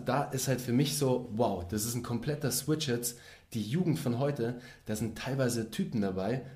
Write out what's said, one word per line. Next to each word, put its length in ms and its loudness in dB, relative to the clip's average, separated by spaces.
da 200 2
ist 240 -2
halt 100 2
für 140 -2
mich 240 4
so, 360 2
wow, 340 2
das 180 0
ist 100 -2
ein 80 -2
kompletter 480 -2
Switch 380 0
jetzt. 280 0
Die 100 0
Jugend 340 2
von 220 0
heute, 400 0
da 100 -2
sind 220 -2
teilweise 540 0
Typen 300 0
dabei, 400 0